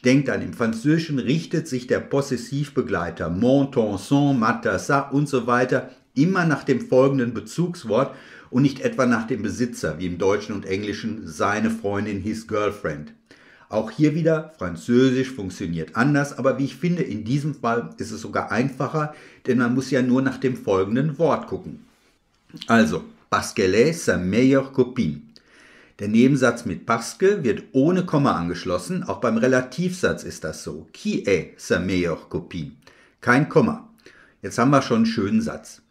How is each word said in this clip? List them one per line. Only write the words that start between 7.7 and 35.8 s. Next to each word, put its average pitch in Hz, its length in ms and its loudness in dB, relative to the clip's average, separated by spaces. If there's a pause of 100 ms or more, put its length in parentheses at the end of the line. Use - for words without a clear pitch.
und 127 120 2
nicht 143 200 2
etwa 127 240 0
nach 113 220 2
dem 113 140 -4
Besitzer, 98 580 -4
wie 92 60 -6
im 87 120 -4
Deutschen 101 380 0
und 95 100 -8
Englischen 98 600 -6
seine 107 440 -2
Freundin, 101 500 -4
his 104 260 -6
girlfriend. 98 680 -4 (540)
Auch 107 240 -4
hier 151 220 2
wieder, 160 440 0
Französisch 123 760 2
funktioniert 90 640 -8
anders, 143 420 0
aber 127 220 0
wie 139 60 0
ich 135 100 -8
finde, 175 260 -2
in 104 220 -6
diesem 139 320 -2
Fall 117 420 -2
ist - 140 -10
es 101 100 -12
sogar 98 300 -4
einfacher, 135 640 -2 (320)
denn 123 100 4
man 123 160 2
muss 131 160 -2
ja 127 140 2
nur 127 180 2
nach 135 160 -2
dem - 180 -2
folgenden 113 640 0
Wort 143 300 0
gucken. - 380 -10 (840)
Also, 110 360 4 (260)
parce 98 240 -2
qu'elle 95 220 2
est 156 300 4
sa 92 120 2
meilleure 127 540 2
copine. 110 500 -2 (800)
Der 101 80 -6
Nebensatz 120 580 4
mit 90 200 -6
parce 117 320 -4
que 190 260 2
wird 110 200 0 (100)
ohne 170 320 4
Komma 139 280 2
angeschlossen, 90 680 -4
auch 95 160 -6
beim 113 180 0
Relativsatz 127 840 0
ist - 200 -14
das 78 200 -8
so. 80 300 -12
Qui 208 320 -6
est 90 340 0
sa 98 200 0
meilleure 90 500 -2
copine? 82 420 -8 (480)
Kein 135 300 2
Komma. - 400 2 (520)
Jetzt 98 160 -6
haben 123 140 4
wir 143 100 6
schon 117 160 0
einen 113 80 4
schönen 110 360 0
Satz. - 500 -10